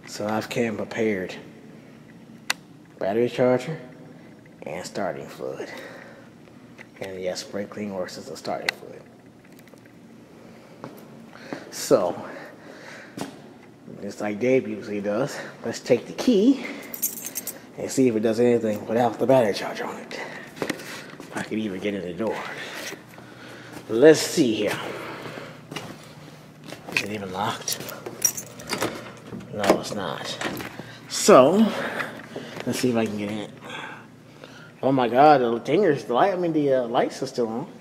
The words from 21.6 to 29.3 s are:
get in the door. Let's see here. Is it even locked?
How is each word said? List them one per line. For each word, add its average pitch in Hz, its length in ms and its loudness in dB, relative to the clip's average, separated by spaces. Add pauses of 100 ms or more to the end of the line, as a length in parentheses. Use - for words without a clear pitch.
get 101 140 -2
in 98 80 -4
the 87 120 -6
door. 101 240 -4 (1500)
Let's 139 320 10
see 123 340 4
here. 104 240 0 (2250)
Is - 100 0
it 101 80 -6
even 98 200 -6
locked? 104 480 -4 (1700)